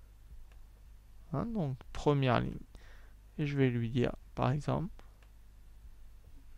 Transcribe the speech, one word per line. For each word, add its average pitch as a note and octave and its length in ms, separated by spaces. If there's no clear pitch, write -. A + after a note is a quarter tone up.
Hein, D3+ 140
donc F3 300
première C3+ 460
ligne. B2 140
Et D3+ 80
je C#3+ 100
vais C3 140
lui A#2 200
dire, A#2+ 220
par B2+ 160
exemple, C#3+ 420